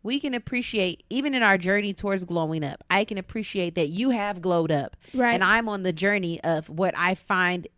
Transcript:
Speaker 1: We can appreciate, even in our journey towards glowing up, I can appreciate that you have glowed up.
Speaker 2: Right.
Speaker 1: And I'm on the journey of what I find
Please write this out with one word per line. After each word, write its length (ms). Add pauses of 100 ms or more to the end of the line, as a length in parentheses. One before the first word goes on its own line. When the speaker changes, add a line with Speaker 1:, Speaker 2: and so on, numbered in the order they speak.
Speaker 1:
We 180
can 120
appreciate, 760
even 240
in 80
our 160
journey 340
towards 320
glowing 400
up, 240
I 160
can 140
appreciate 560
that 140
you 220
have 300
glowed 300
up. 260 (160)
Speaker 2:
Right. 220
Speaker 1:
And 80
I'm 260
on 140
the 100
journey 520
of 260
what 260
I 200
find 500 (120)